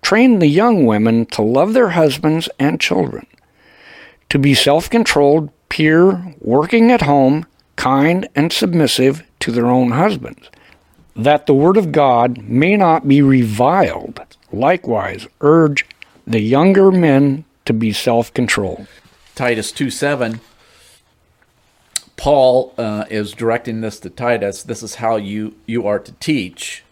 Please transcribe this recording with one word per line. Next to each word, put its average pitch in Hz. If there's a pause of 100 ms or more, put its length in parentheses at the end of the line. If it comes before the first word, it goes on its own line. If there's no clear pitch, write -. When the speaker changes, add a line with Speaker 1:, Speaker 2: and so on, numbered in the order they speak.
Speaker 1:
train 233
the 165
young 185
women 113
to -
love 135
their 233
husbands 156 (100)
and 151
children, - (1000)
to 147
be 139
self-controlled, 147 (180)
pure, 175
working 226
at 240
home, 143 (300)
kind, 147
and 156
submissive 156 (180)
to 117
their 117
own 123
husbands, 170 (680)
that 143
the 147
word 165
of 175
God 123
may 139
not 165
be 143
reviled. 127 (320)
Likewise, 107 (140)
urge 151 (400)
the 110
younger 185
men 143 (200)
to -
be 110
self-controlled." 113 (500)
Speaker 2:
Titus 120
two 135
seven, 127 (1800)
Paul, 131
uh, 107
is 104
directing 113
this 110
to 92
Titus. 110
"This 113
is 110
how 113
you, 107 (120)
you 117
are 104
to -
teach." -